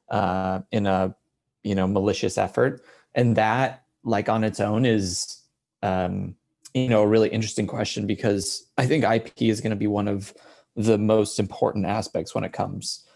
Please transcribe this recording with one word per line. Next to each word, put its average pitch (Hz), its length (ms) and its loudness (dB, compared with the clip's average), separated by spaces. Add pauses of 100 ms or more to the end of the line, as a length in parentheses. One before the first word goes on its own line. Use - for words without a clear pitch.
(100)
uh, 95 500 -2 (120)
in 104 140 0
a, 95 280 2 (480)
you 101 120 -2
know, 95 120 2
malicious 98 520 0
effort. 123 440 0 (320)
And 117 220 4
that, 110 480 0 (180)
like, 104 260 -2
on 110 140 2
its 107 160 -2
own 107 260 2
is, 104 580 0 (400)
um, 95 520 -2 (400)
you 127 140 0
know, 110 140 6
a 104 40 6
really 110 240 4
interesting 110 360 -4
question, 110 400 -6
because 101 720 -2
I 131 80 2
think 143 180 2
I 113 140 2
P - 300 -2
is 110 120 0
gonna 110 160 -2
be 104 100 -2
one 104 200 0
of 101 260 -6 (440)
the 110 220 4
most 107 420 2
important 101 460 -2
aspects 101 480 -4
when 104 100 -4
it 92 80 -8
comes - 520 -8 (120)